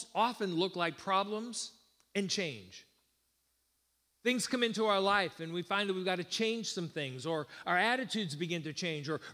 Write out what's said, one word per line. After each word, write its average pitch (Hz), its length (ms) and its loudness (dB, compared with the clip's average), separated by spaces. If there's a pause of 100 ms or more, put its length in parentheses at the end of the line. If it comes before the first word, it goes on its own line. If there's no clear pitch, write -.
(120)
often 208 440 2
look 185 180 2
like 170 240 0
problems 208 720 0 (440)
and 196 140 2
change. 117 560 -4 (1400)
Things 240 240 2
come 247 160 0
into 226 220 2
our 202 160 4
life 196 400 2
and 165 100 -6
we 175 120 -2
find 196 260 0
that 190 60 0
we've 185 100 -2
got 185 120 2
to 175 80 -2
change 226 500 -2
some 170 160 -4
things, 131 340 -4
or 156 220 -2 (180)
our 175 140 4
attitudes 214 580 2
begin 170 280 -2
to 151 100 -6
change, 151 340 -4
or, 156 140 -2 (120)